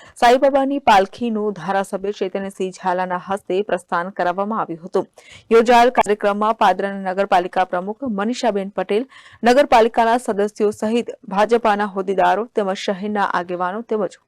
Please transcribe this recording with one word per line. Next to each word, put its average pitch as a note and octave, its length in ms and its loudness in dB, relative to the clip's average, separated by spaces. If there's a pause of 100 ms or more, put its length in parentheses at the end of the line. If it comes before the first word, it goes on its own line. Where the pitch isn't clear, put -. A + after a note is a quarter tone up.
(160)
સાંઈબાબાની C4+ 640 2
પાલખીનું G#3+ 720 0
ધારાસભ્ય F#3+ 580 -4
ચેતનસિંહ G3 600 -6
ઝાલાના F3+ 560 -4
હસ્તે G3 340 -2
પ્રસ્થાન F3+ 480 -4
કરાવવામાં G3 500 -4
આવ્યું E3 260 -8
હતું. F3+ 220 -2 (440)
યોજાયેલ A#3 380 6
કાર્યક્રમમાં G#3+ 680 0
પાદરાના G3 560 0
નગરપાલિકા F#3 520 0
પ્રમુખ F#3 400 -6
મનીષાબેન G#3 680 -4
પટેલ, G3+ 360 -2 (380)
નગરપાલિકાના A#3 760 4
સદસ્યો G#3 540 -2
સહિત A3 340 -2 (220)
ભાજપાના G#3 580 2
હોદ્દેદારો F#3+ 600 0
તેમજ G3 280 -2
શહેરના G3+ 500 -4
આગેવાનો F3+ 580 -4
તેમજ G#3+ 280 -4 (180)